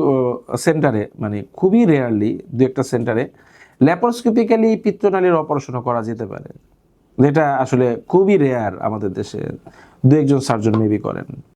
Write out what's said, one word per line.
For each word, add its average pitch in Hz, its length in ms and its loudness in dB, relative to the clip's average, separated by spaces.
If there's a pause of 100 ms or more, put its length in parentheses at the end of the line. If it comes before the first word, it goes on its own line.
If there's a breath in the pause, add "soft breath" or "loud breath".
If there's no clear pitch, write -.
আহ, 127 540 -2
সেন্টারে, 139 520 0 (100)
মানে, 104 240 -6 (100)
খুবই 220 320 2
রেয়ারলি 120 540 0 (160)
দু 127 100 2
একটা 127 180 0
সেন্টারে 117 460 -2 (540 soft breath)
ল্যাপারোস্কোপিক্যালি 226 960 2
পিত্তনালীর 190 580 0
অপারেশনও 139 480 -4
করা 120 200 -2
যেতে 113 240 -8
পারে, - 220 -14 (760)
যেটা 143 340 2
আসলে 123 520 0
খুবই 190 300 4
রেয়ার 120 440 -2
আমাদের 104 300 -4
দেশে, - 280 -8 (640 loud breath)
দু 143 100 6
একজন 139 240 2
সার্জন 110 340 0
maybe 107 260 0
করেন। - 420 -10 (140)